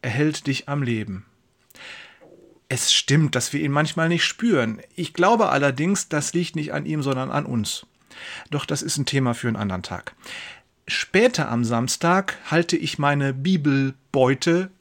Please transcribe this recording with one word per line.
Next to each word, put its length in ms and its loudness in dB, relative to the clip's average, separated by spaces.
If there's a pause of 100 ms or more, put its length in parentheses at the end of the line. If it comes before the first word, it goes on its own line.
erhält 420 -2
dich 240 -4
am 140 -2
Leben. 420 -4 (1400)
Es 240 0
stimmt, 400 4
dass 200 -2
wir 80 -2
ihn 100 0
manchmal 360 0
nicht 160 2
spüren. 580 0 (140)
Ich 200 -6
glaube 340 4
allerdings, 600 2
das 240 -2
liegt 220 -2
nicht 180 -4
an 120 -4
ihm, 160 -2
sondern 300 -2
an 160 -2
uns. 400 -4 (640)
Doch 160 -4
das 160 -4
ist 140 -4
ein 100 -2
Thema 260 0
für 140 -4
einen 100 -2
anderen 240 -4
Tag. 340 -10 (720)
Später 600 2
am 140 0
Samstag 760 0 (120)
halte 260 2
ich 220 -2
meine 360 2
Bibelbeute 1500 2